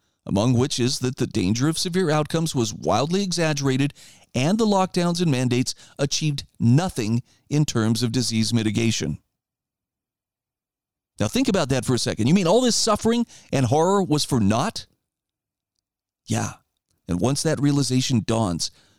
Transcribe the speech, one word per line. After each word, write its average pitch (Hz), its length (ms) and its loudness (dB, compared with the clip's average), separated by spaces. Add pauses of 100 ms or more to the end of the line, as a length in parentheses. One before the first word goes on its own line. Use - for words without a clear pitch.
(240)
among 117 300 2
which 127 260 0
is 120 200 0
that 127 160 -2
the 120 100 -2
danger 110 420 0
of 165 80 -2
severe 180 320 -2
outcomes 156 460 -2
was 113 180 -2
wildly 135 500 -2
exaggerated, 147 680 0 (420)
and 147 220 2
the 226 100 2
lockdowns 180 540 0
and 170 100 2
mandates 123 440 0 (240)
achieved 143 460 -2 (140)
nothing 120 640 2 (280)
in 147 160 2
terms 113 360 0
of 117 100 -2
disease 113 420 0
mitigation. 110 640 0 (2000)
Now 104 80 0
think 254 200 0
about 185 200 0
that 127 160 0
for 127 80 0
a 120 60 2
second. 107 300 -2
You 160 60 6
mean 196 120 4
all 220 160 4
this 240 140 2
suffering 226 500 0 (260)
and 135 140 2
horror 170 360 2
was 147 220 0
for 131 160 0
naught? 113 460 0 (1400)
Yeah. 110 280 -4 (560)
And 87 120 -2
once 131 220 -2
that 151 180 -2
realization 131 640 0
dawns, 107 460 -2 (280)